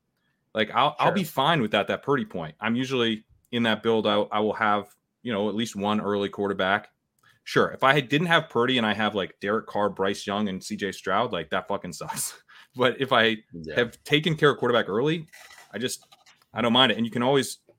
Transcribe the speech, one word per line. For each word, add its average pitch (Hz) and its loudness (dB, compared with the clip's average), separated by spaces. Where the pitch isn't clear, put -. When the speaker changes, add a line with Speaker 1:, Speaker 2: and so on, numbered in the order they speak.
Speaker 1:
Like, 107 -2
I'll, 131 2
I'll 135 2
Speaker 2:
Sure. 170 2
Speaker 1:
be 196 -2
fine 151 0
without 104 0
that 98 -4
Purdy 135 0
point. 82 -10
I'm 113 -2
usually 120 -2
in 117 -2
that 107 0
build, 110 2
I, 107 2
I 107 -2
will 107 0
have, 104 0
you 120 -6
know, 104 -2
at 98 -4
least 113 -4
one 104 0
early 101 -2
quarterback. 98 -2
Sure, 101 2
if - -4
I 131 8
had, 139 2
didn't 156 2
have 165 2
Purdy 123 2
and 113 2
I 107 2
have, 104 0
like, 92 -4
Derek 101 -2
Carr, 104 0
Bryce 95 -2
Young, 101 -2
and 92 -8
C 107 -8
J 98 -6
Stroud, 107 -2
like, 85 -6
that 95 -2
fucking 95 -6
sucks. - -10
<laughs> - -20
But 127 2
if 127 -2
I 113 4
Speaker 3:
Yeah. 78 -10
Speaker 1:
have 120 -2
taken 156 0
care 147 4
of 120 -2
quarterback 120 2
early, 156 -2
I 104 -10
just, 120 -8
I 107 -6
don't 117 2
mind 127 6
it. 98 -2
And 117 -2
you 110 -8
can 120 -2
always, 131 0